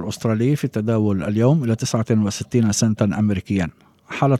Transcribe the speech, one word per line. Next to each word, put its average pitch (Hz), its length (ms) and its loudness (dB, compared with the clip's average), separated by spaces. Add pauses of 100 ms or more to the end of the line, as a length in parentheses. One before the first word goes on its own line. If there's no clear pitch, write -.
الأسترالي 113 520 0
في - 80 -4
التداول 107 580 0
اليوم 120 420 2
إلى 113 100 0
تسعة 117 360 -2
وستين 107 640 0
سنتاً 110 320 0
أمريكياً. 101 640 -2 (400)
حالة 139 320 0